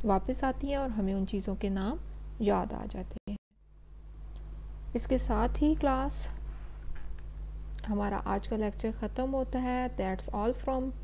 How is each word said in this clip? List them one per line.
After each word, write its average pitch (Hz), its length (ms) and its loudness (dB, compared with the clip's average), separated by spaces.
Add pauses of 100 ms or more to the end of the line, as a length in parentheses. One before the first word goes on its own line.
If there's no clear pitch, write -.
वापस 208 400 4
आती 262 220 2
हैं 277 120 2
और 269 100 0
हमें 202 260 2
उन 196 100 2
चीज़ों 190 320 0
के 196 140 0
नाम 196 280 0 (420)
याद 202 320 4
आ - 140 -4
जाते - 440 -6
हैं। 202 60 -2 (1600)
इसके 254 220 4
साथ 226 300 4
ही 302 260 6
क्लास, 277 540 2 (1600)
हमारा 202 300 2
आज 202 300 0
का 220 100 0
लेक्चर 214 360 0
ख़त्म 254 380 -2
होता 262 280 0
है। 254 380 0
That's 190 380 0
all 214 180 2
from 262 380 0 (140)